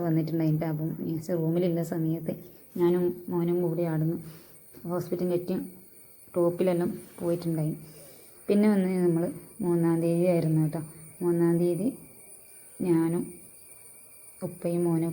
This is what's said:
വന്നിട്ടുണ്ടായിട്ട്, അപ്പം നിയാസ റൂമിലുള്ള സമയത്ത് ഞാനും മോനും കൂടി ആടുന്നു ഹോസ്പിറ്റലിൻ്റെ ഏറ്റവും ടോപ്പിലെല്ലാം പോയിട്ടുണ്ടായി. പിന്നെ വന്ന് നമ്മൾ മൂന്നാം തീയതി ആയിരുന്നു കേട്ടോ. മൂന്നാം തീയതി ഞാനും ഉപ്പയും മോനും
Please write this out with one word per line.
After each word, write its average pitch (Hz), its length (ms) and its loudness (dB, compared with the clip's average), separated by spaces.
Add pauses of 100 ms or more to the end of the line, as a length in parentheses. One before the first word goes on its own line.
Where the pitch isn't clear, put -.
വന്നിട്ടുണ്ടായിട്ട്, 160 640 0
അപ്പം 156 180 -4 (160)
നിയാസ 160 220 -4 (120)
റൂമിലുള്ള 170 520 0
സമയത്ത് 160 420 -2 (460)
ഞാനും 175 240 4 (280)
മോനും 175 320 0
കൂടി 165 280 -2
ആടുന്നു 160 260 0 (720)
ഹോസ്പിറ്റലിൻ്റെ 175 500 -2
ഏറ്റവും 185 220 -2 (760)
ടോപ്പിലെല്ലാം 175 540 2 (300)
പോയിട്ടുണ്ടായി. 170 540 -2 (720)
പിന്നെ 208 260 6
വന്ന് 185 180 2 (140)
നമ്മൾ 165 180 4 (400)
മൂന്നാം 170 400 2
തീയതി 170 300 2
ആയിരുന്നു 160 320 2
കേട്ടോ. 160 160 -4 (420)
മൂന്നാം 170 380 2
തീയതി 175 260 0 (1000)
ഞാനും 165 340 2 (1200)
ഉപ്പയും 175 420 -2
മോനും 165 240 0